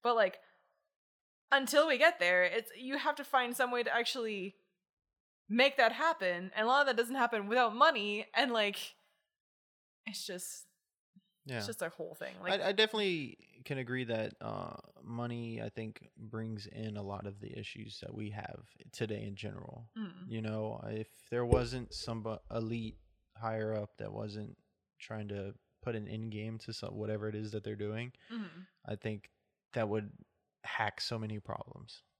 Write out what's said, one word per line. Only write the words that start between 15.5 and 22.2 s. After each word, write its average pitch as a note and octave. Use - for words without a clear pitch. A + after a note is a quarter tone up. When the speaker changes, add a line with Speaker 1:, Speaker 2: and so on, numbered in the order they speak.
Speaker 2:
I A2+
think, A2
brings A2
in G#2+
a G#2
lot G2+
of G2+
the G#2
issues G#2+
that -
we G#2
have -
today G#2+
in G2+
general. G#2
Speaker 1:
Mm. F#3
Speaker 2:
You A2+
know, A2
if A2
there A#2+
wasn't B2
some A2+